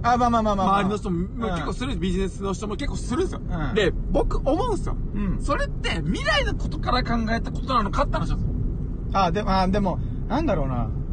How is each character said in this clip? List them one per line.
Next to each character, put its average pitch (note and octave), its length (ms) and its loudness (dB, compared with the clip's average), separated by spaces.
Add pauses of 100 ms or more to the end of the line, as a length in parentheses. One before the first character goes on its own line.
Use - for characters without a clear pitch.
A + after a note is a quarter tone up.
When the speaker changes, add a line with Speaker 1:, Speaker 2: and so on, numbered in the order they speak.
Speaker 1:
あ、 A#3+ 140 4
ま B3 80 4
あ A#3+ 40 4
ま A#3 100 4
あ A3 40 2
ま G#3+ 80 2
あ G3 40 2
ま F#3+ 80 2
あ F#3+ 40 4
ま G3 60 4
あ。 G3 60 4
Speaker 2:
周 G3+ 40 2
り F#3+ 60 0
の G#3 80 0
人 F#3+ 140 -4
も、 E3+ 80 0
Speaker 1:
う - 20 0
ん。 A3 320 -4
Speaker 2:
結 D#3+ 120 -4
構 - 80 -4
す B3 120 -4
る、 C4+ 100 -2
ビ F3+ 160 0
ジ F3+ 80 0
ネ F#3+ 80 0
ス F3+ 140 -6
の G3 100 -2
人 G#3 160 -4
も G#3 80 -4
結 C#4 160 -4
構 F#3+ 60 -4
す A#3 180 -2
る D#4+ 40 0
ん - 20 2
で F#4+ 60 2
す - 60 -4
よ。 - 60 -8
Speaker 1:
う F3 320 -2
ん。 G#3 40 -2
Speaker 2:
で、 F#3+ 180 4 (180)
僕 - 260 2
思 E4 280 2
う A#4 80 0
ん - 20 0
で - 80 -2
す - 40 -2
よ。 - 100 -2 (180)
Speaker 1:
う - 40 -2
ん。 - 200 0
Speaker 2:
そ C#5+ 160 0
れ C#5+ 100 -2
っ - 40 -6
て - 340 -2
未 C5 220 -2
来 D5 180 2
の G#4+ 120 0
こ - 120 -2
と - 120 -2
か - 120 0
ら B3 120 2
考 A#3 280 0
え A3+ 80 2
た - 120 -4
こ - 80 -4
と - 140 -2
な A#3+ 80 4
の G3+ 100 0
か B3+ 120 2
っ A3 40 2
て - 100 0
話 E3+ 120 0
な C#3+ 60 2
ん - 40 -2
で - 40 0
す - 40 0
よ。 - 60 0 (600)
Speaker 1:
あ、 F#3 180 4
で G3+ 100 0
も、 G3 100 0
あ、 F#3+ 180 4
で G3 100 4
も、 F3+ 200 0 (280)
な C#4 140 0
ん E4 40 0
だ G#3+ 100 4
ろ C#3+ 100 0
う - 20 0
な。 A#2+ 220 0 (240)